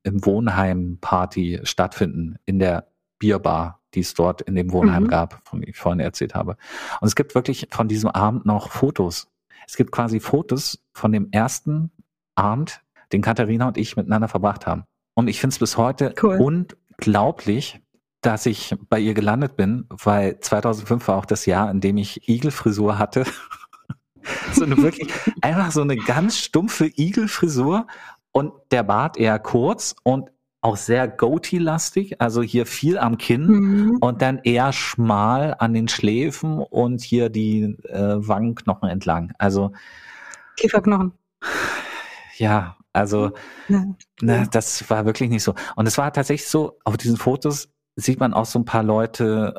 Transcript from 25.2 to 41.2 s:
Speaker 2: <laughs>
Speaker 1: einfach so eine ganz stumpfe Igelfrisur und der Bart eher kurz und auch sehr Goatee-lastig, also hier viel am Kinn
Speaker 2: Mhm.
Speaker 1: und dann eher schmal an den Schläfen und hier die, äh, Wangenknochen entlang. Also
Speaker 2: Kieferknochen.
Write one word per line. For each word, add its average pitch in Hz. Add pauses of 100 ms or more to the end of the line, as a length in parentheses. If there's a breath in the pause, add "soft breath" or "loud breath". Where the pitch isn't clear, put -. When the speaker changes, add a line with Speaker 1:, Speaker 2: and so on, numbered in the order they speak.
Speaker 2:
<laughs> -
Speaker 1:
einfach 165
so 151
eine 143
ganz 143
stumpfe 165 (100)
Igelfrisur 175 (440 loud breath)
und 143 (180)
der 120
Bart 107
eher 110
kurz -
und 135 (300)
auch 110
sehr 120
Goatee-lastig, 165
also 117
hier 120
viel 175
am 117
Kinn 127
Speaker 2:
Mhm. 208
Speaker 1:
und 123
dann 131
eher 123
schmal 117
an 113
den 113
Schläfen 143
und 123
hier 120
die, 107 (260)
äh, 101
Wangenknochen 104
entlang. 87
Also 98 (840 loud breath)
Speaker 2:
Kieferknochen. 196 (1300 loud breath)